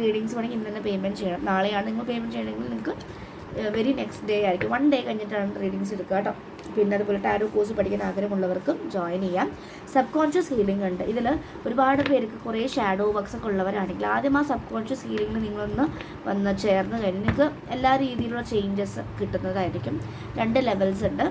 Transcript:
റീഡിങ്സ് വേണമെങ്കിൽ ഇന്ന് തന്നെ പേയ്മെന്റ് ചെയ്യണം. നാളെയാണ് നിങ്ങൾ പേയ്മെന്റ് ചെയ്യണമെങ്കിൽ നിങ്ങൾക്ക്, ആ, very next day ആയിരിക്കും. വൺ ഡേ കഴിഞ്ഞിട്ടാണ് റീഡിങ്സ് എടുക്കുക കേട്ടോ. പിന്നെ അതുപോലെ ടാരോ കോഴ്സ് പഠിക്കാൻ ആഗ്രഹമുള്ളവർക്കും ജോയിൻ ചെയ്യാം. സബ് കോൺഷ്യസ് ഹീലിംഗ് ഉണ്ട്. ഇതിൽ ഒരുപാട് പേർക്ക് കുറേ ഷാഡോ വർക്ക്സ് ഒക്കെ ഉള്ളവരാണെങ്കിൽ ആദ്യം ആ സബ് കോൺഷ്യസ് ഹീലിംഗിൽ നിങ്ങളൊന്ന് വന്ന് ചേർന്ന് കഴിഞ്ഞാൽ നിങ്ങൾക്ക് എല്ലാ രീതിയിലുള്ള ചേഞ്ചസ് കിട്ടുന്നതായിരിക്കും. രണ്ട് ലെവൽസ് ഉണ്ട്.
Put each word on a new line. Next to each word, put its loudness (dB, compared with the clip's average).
റീഡിങ്സ് 0
വേണമെങ്കിൽ -2
ഇന്ന് -4
തന്നെ -6
പേയ്മെന്റ് -2
ചെയ്യണം. -2
നാളെയാണ് 2
നിങ്ങൾ -2
പേയ്മെന്റ് -4
ചെയ്യണമെങ്കിൽ -4
നിങ്ങൾക്ക്, -4
ആ, 0
very 4
next -6
day 4
ആയിരിക്കും. 0
വൺ 6
ഡേ 4
കഴിഞ്ഞിട്ടാണ് -2
റീഡിങ്സ് -2
എടുക്കുക -2
കേട്ടോ. 0
പിന്നെ 4
അതുപോലെ 0
ടാരോ 2
കോഴ്സ് 2
പഠിക്കാൻ 2
ആഗ്രഹമുള്ളവർക്കും 0
ജോയിൻ -2
ചെയ്യാം. 2
സബ് 4
കോൺഷ്യസ് 2
ഹീലിംഗ് 2
ഉണ്ട്. -2
ഇതിൽ 0
ഒരുപാട് 4
പേർക്ക് 2
കുറേ -2
ഷാഡോ 2
വർക്ക്സ് -2
ഒക്കെ -6
ഉള്ളവരാണെങ്കിൽ 0
ആദ്യം 4
ആ 6
സബ് -2
കോൺഷ്യസ് -4
ഹീലിംഗിൽ -2
നിങ്ങളൊന്ന് 0
വന്ന് 2
ചേർന്ന് 2
കഴിഞ്ഞാൽ 0
നിങ്ങൾക്ക് 4
എല്ലാ 4
രീതിയിലുള്ള -2
ചേഞ്ചസ് -2
കിട്ടുന്നതായിരിക്കും. -2
രണ്ട് 4
ലെവൽസ് 2
ഉണ്ട്. 0